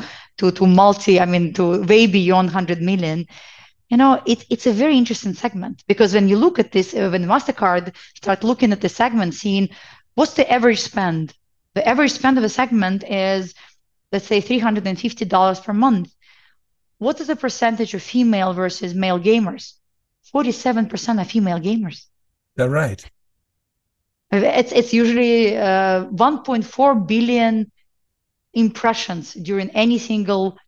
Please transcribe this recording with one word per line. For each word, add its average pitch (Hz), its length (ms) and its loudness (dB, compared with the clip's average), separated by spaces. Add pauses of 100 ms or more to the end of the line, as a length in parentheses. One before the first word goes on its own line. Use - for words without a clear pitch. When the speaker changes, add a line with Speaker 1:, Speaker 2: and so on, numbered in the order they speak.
(400)
Speaker 1:
to, 185 120 2
to 190 140 0
multi, 196 540 6
I 180 60 2
mean, 175 280 -2
to 180 300 0
way 214 240 6
beyond 185 420 2
hundred 175 320 -4
million. 170 460 -2 (600)
You 233 80 2
know, 269 280 6
it, 233 240 -2
it's - 160 -4
a 247 80 2
very 269 240 2
interesting 226 380 -2
segment, - 520 -10
because 202 280 2
when 202 120 4
you 196 100 4
look 349 200 2
at 226 140 0
this, 185 240 -2
uh, 202 160 -2
when 180 140 -2
MasterCard 185 680 -2 (220)
start 196 280 -4
looking 233 280 2
at 202 100 -2
the 180 80 -2
segment, 220 460 -2
seeing 196 340 -2 (460)
what's 294 180 0
the - 180 0
average 240 280 2
spend, 160 560 -4 (400)
the 202 120 -2
average 269 260 2
spend 262 260 0
of 226 40 0
a 214 60 0
segment 202 540 -2
is, 190 500 -4 (580)
let's 196 140 -4
say, 214 160 2
three 247 180 0
hundred 214 280 -2
and 190 120 -4
fifty 226 260 -6
dollars 185 340 2
per 208 140 -8
month. 208 380 0 (840)
What 277 220 -4
is 302 80 -12
the 302 80 -4
percentage 226 580 -4
of 185 80 -8
female 208 520 0
versus 180 420 -6
male 185 240 0
gamers? 214 540 -2 (580)
Forty-seven 240 560 -2
percent 220 320 -4
are 180 60 -4
female 185 340 -2
gamers. 196 340 -4
Speaker 2:
Is - 140 -20 (480)
that 127 140 -2
right? 139 360 -4 (1300)
Speaker 1:
It's, 196 400 0
it's 240 220 0
usually, 233 640 2
uh, 190 500 0
one 233 380 0
point 233 220 -4
four 277 300 2
billion 220 760 0 (800)
impressions 220 800 -2
during 196 380 -6
any 233 280 0
single 196 580 -2 (100)